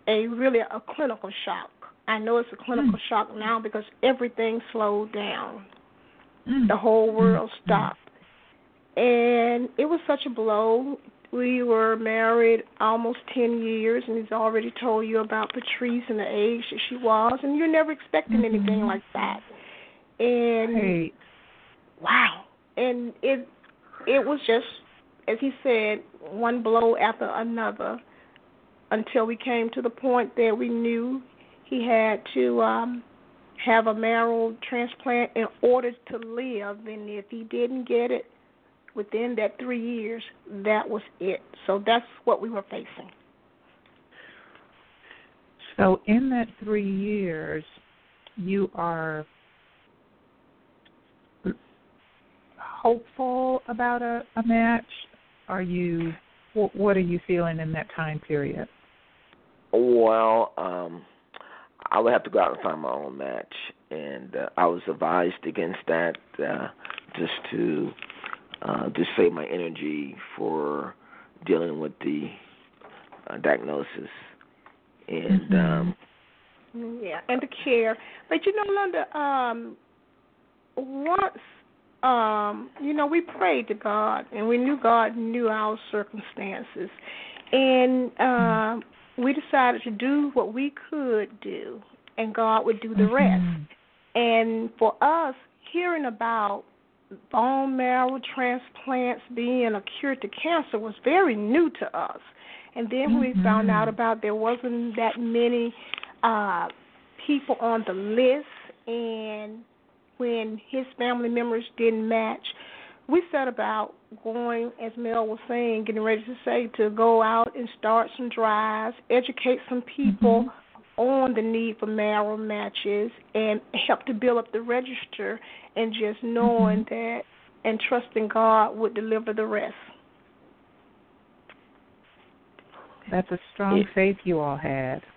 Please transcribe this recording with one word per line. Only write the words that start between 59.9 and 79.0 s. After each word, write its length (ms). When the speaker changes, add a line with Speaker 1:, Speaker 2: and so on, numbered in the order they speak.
Speaker 3:
um, 460
I 80
would 120
have 120
to 60
go 100
out 140
and 80
find 180
my 100
own 260
match, 360
and, 440
uh, 220
I 100
was 220
advised 580
against 320
that, 280
uh, 300
just 160
to, 400
uh, 280
just 260
save 160
my 140
energy 720
for 580
dealing 340
with 200
the, 300
uh, 100
diagnosis. 720
And, 340
Speaker 2:
Mm-hmm. 120
Speaker 3:
um, 420
Speaker 1:
Yeah, 260
and 120
the 80
care. 320
But, 180
you 80
know, 180
Linda, 460